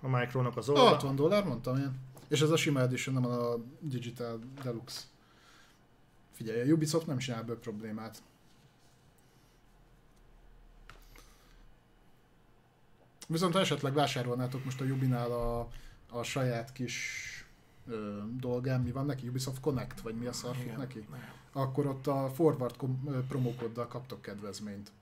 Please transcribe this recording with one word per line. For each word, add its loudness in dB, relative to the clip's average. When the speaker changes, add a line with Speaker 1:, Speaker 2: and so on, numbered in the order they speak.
Speaker 1:
a -4
Micronak 2
az -2
oldal- 10
Speaker 2:
Hatvan 6
dollár, 4
mondtam -2
én. -2
És 2
ez 6
a 6
sima 2
edition, 2
nem 2
a 0
Digital -6
Deluxe. -6
Figyelj, 0
a 8
Ubisoft 2
nem 0
csinál -4
ebből -6
problémát. -8
Viszont 2
ha 6
esetleg 2
vásárolnátok 0
most -4
a -2
Jubinál 2
a, 0
a -4
saját 0
kis, -4
ö, -4
dolgán, 0
mi 0
van -2
neki? -4
Ubisoft -4
Connect, -2
vagy -6
mi -4
a -4
szar -6
fut -6
Speaker 1:
Igen, -6
Speaker 2:
neki? -8
Speaker 1:
nem. -12
Speaker 2:
Akkor 0
ott -2
a 2
forward 4
kom-, -2
ö, 0
promókoddal -2
kaptok -10
kedvezményt. -8